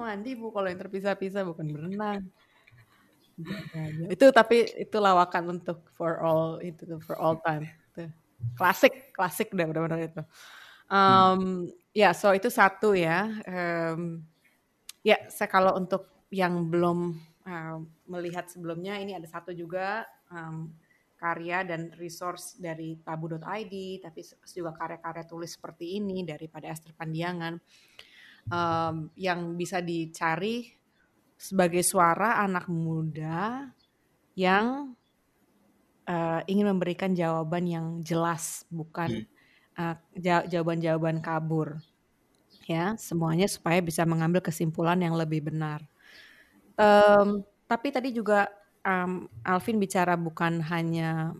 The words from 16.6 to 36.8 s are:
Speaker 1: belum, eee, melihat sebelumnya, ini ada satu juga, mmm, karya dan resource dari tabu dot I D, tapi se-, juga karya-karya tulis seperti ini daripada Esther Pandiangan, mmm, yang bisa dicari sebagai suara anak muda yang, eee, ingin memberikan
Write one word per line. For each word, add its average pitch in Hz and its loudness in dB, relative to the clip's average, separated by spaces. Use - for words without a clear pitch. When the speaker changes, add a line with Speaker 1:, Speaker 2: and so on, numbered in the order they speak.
Speaker 1:
belum, 175 0
eee, 160 -12
melihat 175 -8
sebelumnya, 175 -8
ini 196 -10
ada 165 -14
satu 170 -12
juga, 185 -6
mmm, 160 -10
karya 170 -4
dan 165 -6
resource 175 -10
dari 160 -8
tabu 160 -8
dot 160 -10
I 202 -8
D, 196 -12
tapi 170 -16
se-, - -20
juga 170 -6
karya-karya 165 -10
tulis 165 -12
seperti 170 -10
ini 185 -6
daripada 156 -12
Esther 160 -16
Pandiangan, 165 -6
mmm, 165 -2
yang 175 -2
bisa 180 -4
dicari 170 -2
sebagai 180 2
suara 190 4
anak 185 -2
muda 165 -4
yang, 233 0
eee, 165 0
ingin 208 4
memberikan 180 -2